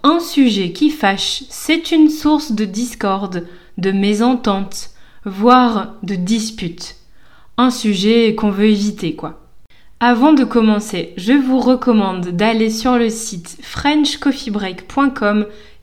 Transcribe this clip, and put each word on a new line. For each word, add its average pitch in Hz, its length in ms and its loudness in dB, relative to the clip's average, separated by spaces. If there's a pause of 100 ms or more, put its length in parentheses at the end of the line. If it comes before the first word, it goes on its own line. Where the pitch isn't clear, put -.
un 330 160 4
sujet 208 540 0
qui 294 160 2
fâche, 196 580 -2
c'est - 460 -4
une 311 160 6
source 294 420 0
de 214 140 0
discorde, 190 840 -6 (300)
de 190 140 -2
mésentente, 202 1000 0 (340)
voire 226 680 2 (100)
de 196 120 -6
dispute. 185 840 -4 (600)
Un 247 140 4
sujet 220 640 2
qu'on 214 160 0
veut 202 160 2
éviter, 202 480 0
quoi. - 240 -12 (600)
Avant 247 340 6
de 269 100 4
commencer, 214 720 0
je 190 160 -2
vous 262 300 2
recommande 214 680 0
d'aller 220 420 0
sur 247 280 0
le 233 120 2
site 196 520 -10
french 294 560 0
coffee - 340 -4
break 196 340 -8
point 277 240 0
com 214 360 0 (380)